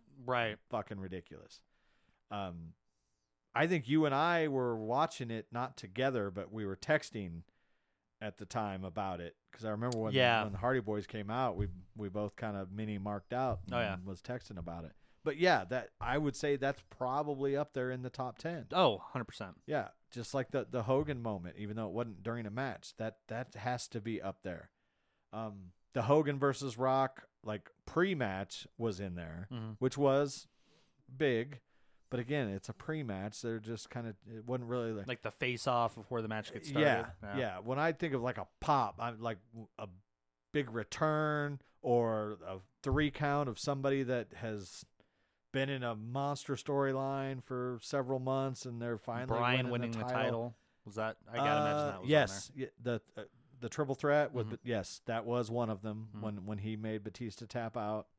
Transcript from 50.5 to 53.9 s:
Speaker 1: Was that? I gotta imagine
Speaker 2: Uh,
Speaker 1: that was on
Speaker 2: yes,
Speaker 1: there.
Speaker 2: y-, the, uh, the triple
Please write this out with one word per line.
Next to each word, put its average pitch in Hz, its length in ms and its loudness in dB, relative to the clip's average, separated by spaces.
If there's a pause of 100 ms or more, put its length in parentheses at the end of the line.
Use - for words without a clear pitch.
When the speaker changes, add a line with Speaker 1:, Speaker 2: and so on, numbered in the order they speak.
Speaker 1:
Was 104 80 -16
that? 110 240 -2 (120)
I 117 60 -6
gotta 143 140 4
imagine 151 160 4 (120)
Speaker 2:
Uh, 151 60 2
Speaker 1:
that 98 160 -4
was - 40 -10
on 127 40 -2
Speaker 2:
yes, 113 460 4
Speaker 1:
there. 131 120 -4
Speaker 2:
y-, - 60 -14 (100)
the, 120 200 0 (180)
uh, 104 40 -8 (360)
the 117 80 -4
triple 139 260 0